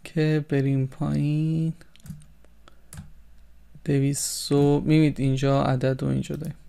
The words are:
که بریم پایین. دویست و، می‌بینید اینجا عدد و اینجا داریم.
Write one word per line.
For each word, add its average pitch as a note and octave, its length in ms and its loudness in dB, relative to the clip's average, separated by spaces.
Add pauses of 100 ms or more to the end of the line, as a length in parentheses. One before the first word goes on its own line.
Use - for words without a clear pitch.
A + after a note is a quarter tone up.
که D#3 460 0
بریم C3+ 380 2
پایین. D#3 840 -2 (2000)
دویست C#3 640 -2
و، C#3+ 340 4
می‌بینید D#3 340 4
اینجا C#3 440 2
عدد C3+ 400 0
و - 20 -4
اینجا C3+ 300 -2
داریم. D3 200 -8 (140)